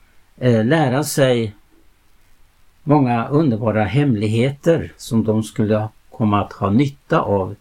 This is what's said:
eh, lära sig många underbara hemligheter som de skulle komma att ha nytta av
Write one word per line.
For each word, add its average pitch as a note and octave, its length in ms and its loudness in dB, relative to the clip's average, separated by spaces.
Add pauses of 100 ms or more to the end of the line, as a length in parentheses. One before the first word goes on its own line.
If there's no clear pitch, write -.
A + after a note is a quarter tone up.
(380)
eh, A#2 280 2
lära C#3+ 380 2
sig B2 520 0 (1300)
många B2 440 2
underbara A2+ 560 0
hemligheter A#2 1120 0
som A2+ 260 -2
de A2 200 0
skulle G#2+ 460 -2 (220)
komma G#2 340 0
att - 80 -14
ha G2 160 -4
nytta C#3 520 0
av G2+ 400 -4